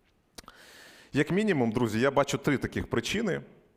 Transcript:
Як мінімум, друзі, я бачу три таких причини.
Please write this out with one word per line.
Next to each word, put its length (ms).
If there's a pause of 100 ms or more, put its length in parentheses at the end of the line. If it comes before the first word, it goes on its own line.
(1120)
Як 180
мінімум, 420
друзі, 280
я 100
бачу 280
три 200
таких 320
причини. 500 (360)